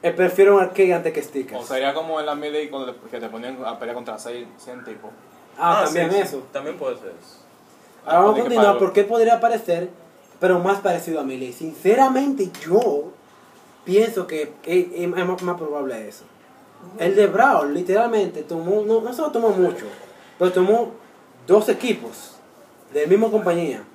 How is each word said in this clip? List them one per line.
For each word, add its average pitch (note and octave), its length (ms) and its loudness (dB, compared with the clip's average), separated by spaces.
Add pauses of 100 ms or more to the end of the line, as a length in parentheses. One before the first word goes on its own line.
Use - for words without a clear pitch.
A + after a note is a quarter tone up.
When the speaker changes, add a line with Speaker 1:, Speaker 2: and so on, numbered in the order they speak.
Speaker 1:
eh, E3+ 100 0
prefiero F#3 460 4
un F#3+ 40 6
arcade F3+ 320 2
antes E3 200 -2
que D3 100 -4
stickers. C3 400 -10
Speaker 2:
o - 20 -14
sería C3+ 280 -2
como D#3 260 -4
en D3+ 60 -6
la D3 100 -4
Melee D3 340 -6
cuando C3 240 -10
te, A2+ 160 -20
que B2 100 -12
te A2+ 100 -10
ponían B2 360 -12
a A2+ 140 -8
pelear A#2+ 160 -8
contra A#2 240 -12
seis, A#2+ 280 -12 (100)
cien B2 260 -18
tipos. G#2+ 280 -18 (460)
Speaker 1:
Ah, E3+ 240 2
Speaker 3:
Ah, - 40 0
Speaker 1:
también E3 240 -2
Speaker 3:
sí, F#3+ 80 0
sí, G3 60 2
Speaker 1:
eso. C3+ 280 -8
Speaker 3:
también C#3 260 -10
puede C3 200 -6
ser G2+ 120 -16 (120)
eso. - 160 -20 (680)
Speaker 1:
Ahora D#3 80 0
vamos - 20 4
a F3 40 8
Speaker 2:
Ah, F#3+ 60 8
porque G#3+ 160 4
Speaker 1:
continuar A#3+ 260 2
Speaker 2:
para G3 120 4
Speaker 1:
por F#3+ 140 2
qué G3+ 100 4
podría A3+ 360 2
parecer, A3 500 -2 (500)
pero F3+ 200 2
más G3 200 0
parecido E3+ 400 -4
a C#3 40 -6
Melee. B2+ 300 -8
Sinceramente, B3+ 960 0 (160)
yo E3 460 0 (760)
pienso G3 420 0
que D3+ 260 -6 (120)
es, F3 280 0
es F3 140 -6
más, F3 340 -4
más F3 160 -4
probable C3+ 500 -8
eso. - 180 -20 (720)
El F#3 160 2
de G3+ 120 6
Brawl, E3+ 460 4
literalmente, F#3 680 0
tomó, F3 420 -2
no, A3 160 2
no A#3+ 120 -6
solo D4 180 -4
tomó A3+ 180 2
mucho, E3+ 360 0 (520)
pero F3+ 140 2
tomó G3+ 400 2 (560)
dos G#3+ 220 4
equipos - 680 -4 (560)
de D3 120 -2
la D3+ 40 -2
misma G#3+ 240 4
compañía. E3+ 500 0 (140)